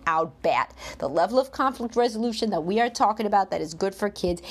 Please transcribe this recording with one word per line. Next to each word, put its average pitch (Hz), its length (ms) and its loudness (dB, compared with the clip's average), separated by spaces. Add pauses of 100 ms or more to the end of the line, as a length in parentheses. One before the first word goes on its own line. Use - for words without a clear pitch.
out 165 360 -2
bad. 131 240 2 (320)
The - 100 -4
level 180 300 2
of 262 140 0
conflict 262 440 -2
resolution 226 540 0
that 165 140 0
we 202 160 2
are 240 100 2
talking 220 340 0
about 202 260 2
that 170 120 -2
is 160 100 -6
good 196 220 -2
for 208 160 -2
kids 175 400 -2